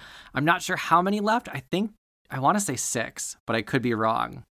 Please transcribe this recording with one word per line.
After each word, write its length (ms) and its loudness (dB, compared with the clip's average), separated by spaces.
I'm 120 0
not 160 4
sure 160 -2
how 240 4
many 180 0
left. 320 0
I 180 -8
think, 220 -2
I 100 -6
wanna 220 4
say 160 -4
six, 580 -6
but 120 0
I 40 0
could 200 0
be 120 2
wrong. 500 0